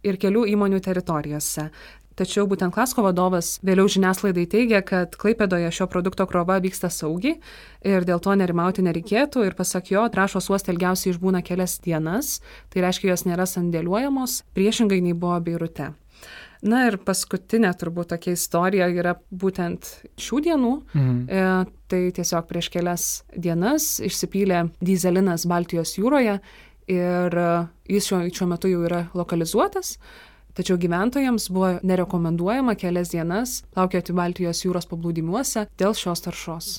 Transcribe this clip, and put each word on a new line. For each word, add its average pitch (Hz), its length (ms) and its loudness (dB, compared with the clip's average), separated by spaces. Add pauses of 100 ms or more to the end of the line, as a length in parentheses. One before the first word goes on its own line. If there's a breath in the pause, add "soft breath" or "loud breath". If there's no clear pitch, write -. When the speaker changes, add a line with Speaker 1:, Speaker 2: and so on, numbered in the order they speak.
Speaker 1:
Ir 196 140 0
kelių 208 340 2
įmonių 196 320 2
teritorijose. 151 840 -4 (420 loud breath)
Tačiau 202 340 0
būtent 190 260 0
Klasko 240 300 0
vadovas 180 600 2
vėliau 190 260 6
žiniasklaidai 185 560 2
teigė, 214 380 4
kad 180 340 -2
Klaipėdoje 190 540 2
šio 185 180 -2
produkto 185 380 0
krova 185 340 2
vyksta 185 300 -2
saugiai 180 480 -2 (400 loud breath)
ir 190 260 2
dėl 175 160 2
to 196 140 2
nerimauti 180 480 2
nereikėtų. 202 640 0
Ir 180 80 -2
pasak 180 340 -4
jo, 196 200 4
trąšos 196 420 0
uoste 196 200 0
ilgiausiai 180 440 0
išbūna 185 260 0
kelias 180 380 -4
dienas, 165 560 -2 (320 loud breath)
tai 180 160 0
reiškia, 180 260 0
jos 180 160 0
nėra 185 240 0
sandėliuojamos, 190 1000 -2
priešingai 196 500 2
nei 175 120 2
buvo 175 280 0
Beirute. 165 520 -6 (680 loud breath)
Na 247 260 4
ir 208 120 2
paskutinė 190 760 0
turbūt 170 400 -6
tokia 170 200 -4
istorija 180 540 2
yra 175 280 0 (160)
būtent 180 580 -4 (220)
šių - 320 -6
dienų. 285 300 2 (200)
Speaker 2:
Mhm. 127 300 4
Speaker 1:
E, 185 420 2 (220)
tai 180 240 0
tiesiog 170 360 -2
prieš 175 220 -4
kelias 175 640 -4
dienas 175 680 0
išsipylė 180 680 0 (100)
dyzelinas 180 680 2
Baltijos 175 500 -2
jūroje 226 400 2 (480 loud breath)
ir, 180 480 0
e, 170 160 2 (360)
jis 196 220 0
šiuo, 185 220 0
šiuo 180 180 -2
metu 175 220 -2
jau 175 160 0
yra 175 260 -2
lokalizuotas. 180 840 -2 (540 loud breath)
Tačiau 185 260 -2
gyventojams 220 720 0
buvo 185 300 0
nerekomenduojama 185 1000 0
kelias 175 320 -2
dienas 175 600 -4
plaukioti 185 420 0
Baltijos 175 500 -2
jūros 180 220 -2
paplūdimiuose 170 800 -2 (120)
dėl 202 200 2
šios 175 240 -4
taršos. 165 460 -10 (120)